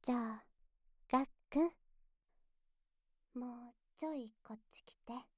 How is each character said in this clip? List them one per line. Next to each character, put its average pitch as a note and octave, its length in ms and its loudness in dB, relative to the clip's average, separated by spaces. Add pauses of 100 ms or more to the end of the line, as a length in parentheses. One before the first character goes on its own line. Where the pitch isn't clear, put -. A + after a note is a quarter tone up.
じ B3 100 2
ゃ - 20 4
あ、 A3+ 300 -2 (640)
が C4 120 6
っ - 20 0 (240)
く C4+ 100 4
ん。 E4+ 140 6 (1600)
も A#3+ 340 -10
う - 20 -20 (240)
ち - 80 -2
ょ D#4 80 0
い A#3+ 180 -6 (120)
こ - 100 -10
っ A3 60 -12 (100)
ち - 140 -20
来 - 160 -20
て。 - 140 -12 (240)